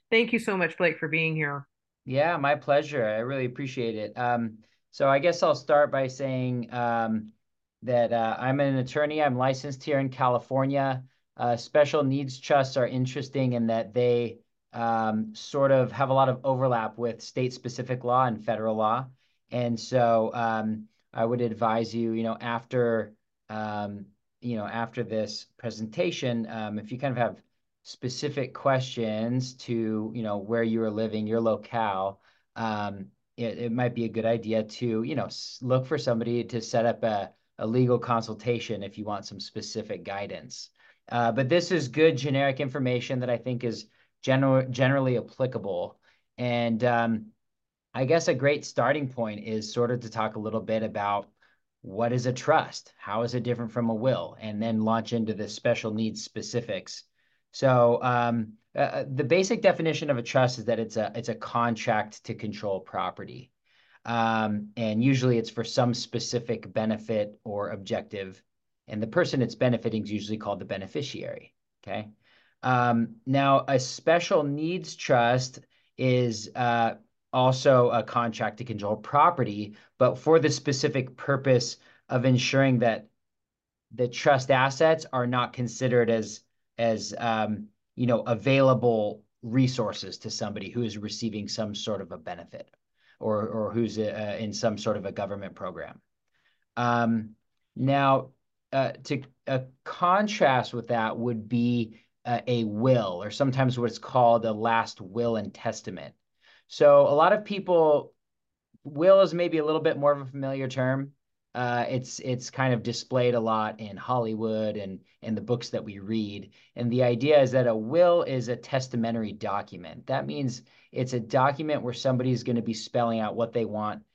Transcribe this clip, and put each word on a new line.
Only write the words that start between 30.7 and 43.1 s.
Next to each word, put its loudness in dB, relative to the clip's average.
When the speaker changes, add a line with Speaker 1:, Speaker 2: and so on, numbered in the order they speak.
Speaker 2:
are 0
living, -2
your 0
locale, -2
um, -6
it, -6
it -4
might 0
be -2
a -4
good -2
idea 0
to, -2
you -4
know, -2
s-, -14
look 2
for -2
somebody 0
to -6
set 0
up 0
a, -2
a -4
legal 4
consultation -2
if -10
you -10
want -6
some -14
specific -10
guidance. -12
Uh, 2
but 0
this 2
is 0
good 4
generic 0
information -2